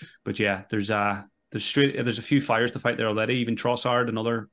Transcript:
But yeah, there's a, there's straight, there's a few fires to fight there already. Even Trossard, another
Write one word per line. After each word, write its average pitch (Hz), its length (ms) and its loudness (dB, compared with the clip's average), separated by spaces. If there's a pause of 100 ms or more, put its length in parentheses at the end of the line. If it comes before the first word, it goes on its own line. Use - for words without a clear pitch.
(240)
But 101 140 -4
yeah, 98 320 0
there's 104 220 -2
a, 101 360 0 (220)
there's - 160 -6
straight, 139 300 2
there's 120 240 -2
a - 20 -8
few 143 180 2
fires 120 340 2
to 139 60 -8
fight 120 180 0
there 113 100 0
already. 110 300 0
Even 117 180 -2
Trossard, 120 540 0
another 113 440 -2